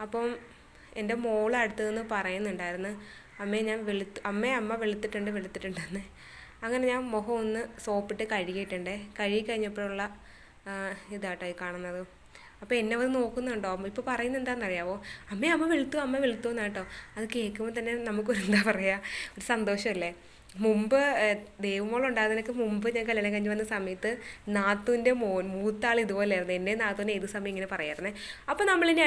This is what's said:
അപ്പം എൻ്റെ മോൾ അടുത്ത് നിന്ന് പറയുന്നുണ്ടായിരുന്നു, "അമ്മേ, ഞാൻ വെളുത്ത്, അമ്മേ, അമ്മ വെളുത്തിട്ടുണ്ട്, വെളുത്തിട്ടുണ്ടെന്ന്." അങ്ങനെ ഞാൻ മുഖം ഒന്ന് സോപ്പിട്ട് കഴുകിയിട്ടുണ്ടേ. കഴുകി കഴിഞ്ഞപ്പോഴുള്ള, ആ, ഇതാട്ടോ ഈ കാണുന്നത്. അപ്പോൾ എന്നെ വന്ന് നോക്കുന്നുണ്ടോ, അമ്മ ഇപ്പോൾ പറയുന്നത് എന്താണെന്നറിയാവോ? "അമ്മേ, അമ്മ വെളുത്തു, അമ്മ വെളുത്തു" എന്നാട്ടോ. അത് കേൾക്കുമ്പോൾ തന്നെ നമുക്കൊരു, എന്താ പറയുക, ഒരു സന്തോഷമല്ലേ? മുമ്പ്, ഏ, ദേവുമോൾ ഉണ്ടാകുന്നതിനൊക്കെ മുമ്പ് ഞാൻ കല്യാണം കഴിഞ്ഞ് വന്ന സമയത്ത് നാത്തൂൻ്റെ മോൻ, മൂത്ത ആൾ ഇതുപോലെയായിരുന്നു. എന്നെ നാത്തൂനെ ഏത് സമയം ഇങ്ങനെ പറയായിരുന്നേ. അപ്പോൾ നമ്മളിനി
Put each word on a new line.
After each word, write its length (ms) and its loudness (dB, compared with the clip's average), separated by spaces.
അപ്പം 240 -2
എൻ്റെ 180 -2
മോൾ 420 2
അടുത്ത് 320 0
നിന്ന് 220 -2
പറയുന്നുണ്ടായിരുന്നു, 840 -2
"അമ്മേ, 200 0
ഞാൻ 240 0
വെളുത്ത്, 400 -4
അമ്മേ, 260 0
അമ്മ 240 0
വെളുത്തിട്ടുണ്ട്, 560 -2
വെളുത്തിട്ടുണ്ടെന്ന്." 720 -6
അങ്ങനെ 240 0
ഞാൻ 140 2
മുഖം 200 0
ഒന്ന് 280 0
സോപ്പിട്ട് 480 0
കഴുകിയിട്ടുണ്ടേ. 640 -2
കഴുകി 240 2
കഴിഞ്ഞപ്പോഴുള്ള, 600 -2
ആ, 60 -8
ഇതാട്ടോ 360 -6
ഈ 60 -4
കാണുന്നത്. 480 -6
അപ്പോൾ 120 -2
എന്നെ 220 2
വന്ന് 240 2
നോക്കുന്നുണ്ടോ, 480 0
അമ്മ 180 -2
ഇപ്പോൾ 160 -6
പറയുന്നത് 400 0
എന്താണെന്നറിയാവോ? 520 -2
"അമ്മേ, 180 2
അമ്മ 180 4
വെളുത്തു, 320 2
അമ്മ 200 0
വെളുത്തു" 320 2
എന്നാട്ടോ. 340 -2
അത് 180 -4
കേൾക്കുമ്പോൾ 440 -4
തന്നെ 160 -2
നമുക്കൊരു, 360 2
എന്താ 200 6
പറയുക, 340 2
ഒരു 160 -10
സന്തോഷമല്ലേ? 600 0
മുമ്പ്, 380 6
ഏ, 80 6
ദേവുമോൾ 460 0
ഉണ്ടാകുന്നതിനൊക്കെ 460 2
മുമ്പ് 420 0
ഞാൻ 100 0
കല്യാണം 280 2
കഴിഞ്ഞ് 200 0
വന്ന 120 0
സമയത്ത് 460 -2
നാത്തൂൻ്റെ 640 4
മോൻ, 320 2
മൂത്ത 320 0
ആൾ 140 4
ഇതുപോലെയായിരുന്നു. 540 2
എന്നെ 200 2
നാത്തൂനെ 380 0
ഏത് 140 -2
സമയം 260 -4
ഇങ്ങനെ 200 -4
പറയായിരുന്നേ. 400 -4
അപ്പോൾ 160 2
നമ്മളിനി 420 6